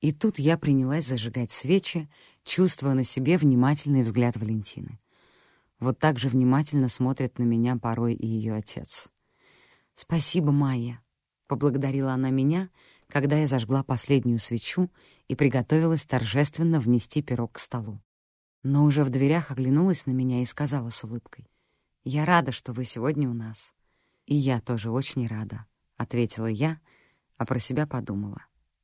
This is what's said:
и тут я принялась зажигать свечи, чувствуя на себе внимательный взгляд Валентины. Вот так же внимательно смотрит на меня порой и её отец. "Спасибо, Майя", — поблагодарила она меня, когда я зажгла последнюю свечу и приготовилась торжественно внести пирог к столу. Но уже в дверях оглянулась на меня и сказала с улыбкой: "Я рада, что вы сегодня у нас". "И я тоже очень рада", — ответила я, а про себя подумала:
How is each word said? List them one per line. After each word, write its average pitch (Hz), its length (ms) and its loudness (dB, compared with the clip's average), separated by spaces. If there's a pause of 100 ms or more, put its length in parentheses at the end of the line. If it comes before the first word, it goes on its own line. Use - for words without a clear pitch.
и 151 100 2
тут 214 280 -2
я 160 180 4
принялась 139 480 0
зажигать 117 460 -4
свечи, 160 580 -2 (340)
чувствуя 139 500 0
на 131 100 2
себе 131 340 0
внимательный 139 640 4
взгляд 117 320 0
Валентины. 107 640 -6 (800)
Вот 123 200 -2
так 151 180 2
же 127 120 -2
внимательно 131 580 2
смотрит 127 520 -4
на 123 40 0
меня 120 340 2
порой 117 380 -2
и - 100 -6
её 110 300 -2
отец. - 520 -10 (880)
"Спасибо, 160 560 0
Майя", — 127 500 0 (460)
поблагодарила 135 640 0
она 131 200 0
меня, 151 380 2 (380)
когда 143 300 0
я 151 100 2
зажгла 131 360 0
последнюю 123 560 2
свечу 180 520 -2 (360)
и 131 80 -6
приготовилась 151 720 2
торжественно 139 720 0
внести 120 420 0
пирог 117 320 -4
к - 60 -12
столу. 107 420 -8 (640)
Но 139 200 4
уже 147 200 6
в 135 60 0
дверях 139 420 2
оглянулась 139 540 2
на 135 60 -2
меня 127 300 0
и 123 40 -2
сказала 131 440 -4
с - 140 -8
улыбкой: - 440 -12 (560)
"Я 147 220 0
рада, 165 260 4
что - 220 -10
вы 123 120 -6
сегодня 139 440 -2
у 120 40 -4
нас". 113 400 -10 (520)
"И 151 100 0
я 135 240 0
тоже 113 320 -4
очень 127 360 -4
рада", — 107 380 -8 (320)
ответила 117 500 -2
я, 147 320 -2 (580)
а 117 80 -4
про 120 140 -2
себя 147 280 -4
подумала: 104 580 -8 (380)